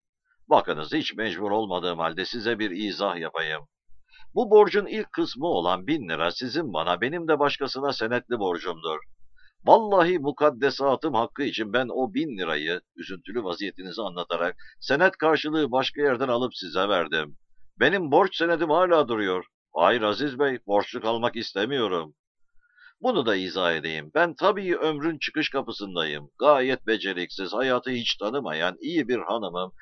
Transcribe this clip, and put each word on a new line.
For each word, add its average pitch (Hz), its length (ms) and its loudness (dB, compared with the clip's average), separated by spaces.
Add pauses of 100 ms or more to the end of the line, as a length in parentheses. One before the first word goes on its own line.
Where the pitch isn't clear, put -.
(480)
Bakınız, 82 440 2
hiç 147 220 -4
mecbur 101 360 -4
olmadığım 90 480 -2
halde 82 260 -2
size 113 340 -4
bir 104 120 -2
izah 95 460 -4
yapayım. 78 520 -6 (680)
Bu 214 160 0
borcun 208 360 6
ilk 214 260 -6
kısmı 160 340 -4
olan 92 400 0
bin 135 220 -2
lira 82 220 0
sizin 123 420 -6
bana, 85 280 0
benim 160 280 -4
de 156 100 4
başkasına 139 540 -2
senetli 120 460 -2
borcumdur. 85 600 -4 (640)
Vallahi 185 540 6
mukaddesatım 139 960 0
hakkı 113 280 0
için 107 300 -4
ben 123 180 0
o 110 240 -4
bin 143 240 -4
lirayı, 82 420 -2 (160)
üzüntülü 95 480 -8
vaziyetinizi 92 580 -6
anlatarak, 87 540 -4 (240)
senet 170 360 2
karşılığı 156 540 2
başka 131 320 -2
yerden 131 260 2
alıp 120 280 0
size 92 320 -2
verdim. 80 500 0 (420)
Benim 160 300 2
borç 190 260 6
senedim 170 340 0
hala 165 380 4
duruyor. 95 360 0 (300)
Hayır 98 280 4
Aziz 117 360 0
Bey, 135 280 2
borçlu 101 340 0
kalmak 113 360 0
istemiyorum. 101 800 -2 (840)
Bunu 202 260 0
da 107 100 4
izah 90 360 0
edeyim. 78 420 -4
Ben 165 200 2
tabii 190 420 0
ömrün 156 420 -2
çıkış - 320 -4
kapısındayım. 90 880 -4
Gayet 131 480 4
beceriksiz, 92 640 -4
hayatı 127 380 -2
hiç 120 260 -2
tanımayan 92 640 -4
iyi 151 280 -2
bir 123 100 0
hanımım. 92 640 -4